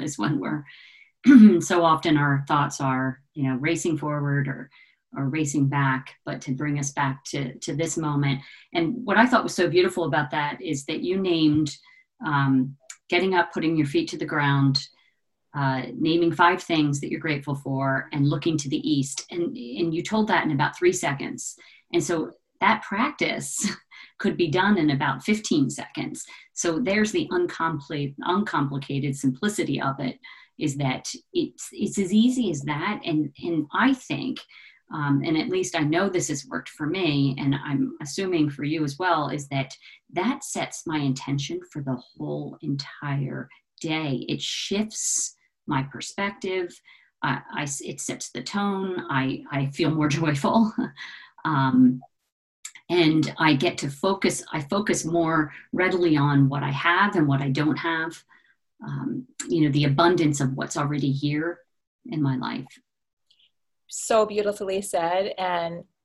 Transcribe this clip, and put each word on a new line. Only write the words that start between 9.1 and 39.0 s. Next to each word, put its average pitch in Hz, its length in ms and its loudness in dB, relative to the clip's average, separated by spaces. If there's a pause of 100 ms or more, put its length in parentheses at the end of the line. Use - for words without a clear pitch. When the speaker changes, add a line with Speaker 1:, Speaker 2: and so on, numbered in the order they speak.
Speaker 1:
I 240 100 8
thought 254 160 4
was - 120 -6
so 170 140 2
beautiful 180 360 2
about 147 260 0
that 147 320 -4
is 143 240 -6
that - 160 -6
you 185 160 -2
named, 156 560 2 (500)
um, 139 520 2 (320)
getting 185 260 2
up, 170 180 2
putting 160 240 0
your 147 100 2
feet 165 240 0
to 156 80 -8
the 156 80 -6
ground, 139 600 2 (680)
uh, 135 280 -2 (120)
naming 165 360 2
five 180 320 4
things 147 380 0
that 156 100 -8
you're 160 100 -6
grateful 147 340 -4
for, 135 580 -2
and 143 160 2
looking 160 300 0
to 143 100 -6
the 151 200 -2
east. 139 420 -2
And, - 260 -4
and 160 380 -4
you 170 80 -2
told 214 260 0
that 170 160 2
in 156 80 0
about 143 240 0
three 175 160 4
seconds. - 640 -6 (360)
And 165 120 0
so 170 280 -2 (280)
that 220 220 4
practice 202 840 -4 (280)
<laughs> - 240 -20
could 175 180 0
be 170 120 2
done 190 300 4
in 151 120 4
about 139 340 -2
fifteen 185 460 2
seconds. - 540 -10 (280)
So 165 260 -2
there's 208 340 2
the 165 200 0
uncompli-, 160 880 -2
uncomplicated 143 960 -2
simplicity 151 640 -2
of 135 200 -2
it, - 180 -6 (400)
is 139 180 -4
that 127 320 -4 (240)
it's, - 400 -6
it's - 260 -4
as 185 140 0
easy 233 380 4
as 143 120 -4
that. 156 420 -4
And, 151 280 -2 (100)
and 165 300 -2
I 247 220 4
think, - 460 -6 (520)
um, 143 320 0
and 156 140 2
at 151 100 -2
least 180 280 -2
I 156 60 0
know 170 260 2
this 180 200 -2
has 151 180 -6
worked - 240 -10
for 151 160 -8
me, 147 520 0
and 135 160 0
I'm 139 480 -2
assuming 160 480 0
for 147 140 -8
you 156 200 -2
as 139 140 -6
well, 165 300 0